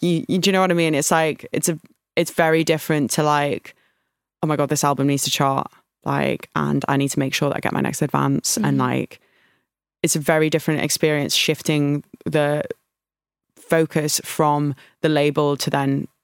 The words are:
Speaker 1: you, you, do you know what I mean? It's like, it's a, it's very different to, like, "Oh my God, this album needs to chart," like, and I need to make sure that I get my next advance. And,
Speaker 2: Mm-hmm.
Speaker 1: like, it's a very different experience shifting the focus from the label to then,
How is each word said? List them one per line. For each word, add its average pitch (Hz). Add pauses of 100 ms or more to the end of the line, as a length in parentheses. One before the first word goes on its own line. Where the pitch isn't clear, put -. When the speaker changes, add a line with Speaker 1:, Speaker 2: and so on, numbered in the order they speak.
Speaker 1:
you, 175
you, 185
do 180
you -
know 190
what 185
I -
mean? 165
It's 139
like, 160
it's -
a, 160 (380)
it's 170
very 165
different 151
to, 156
like, 147 (680)
"Oh 160
my 151
God, 143
this 151
album 139
needs 143
to 143
chart," 135 (340)
like, 139
and 143
I 139
need 139
to -
make 135
sure -
that -
I -
get -
my -
next 135
advance. 139
And, 220
Speaker 2:
Mm-hmm. 139
Speaker 1:
like, 127 (840)
it's 165
a -
very 156
different 156
experience 151
shifting 147 (220)
the 147 (920)
focus 156
from 147 (260)
the 165
label 147
to -
then, 139 (160)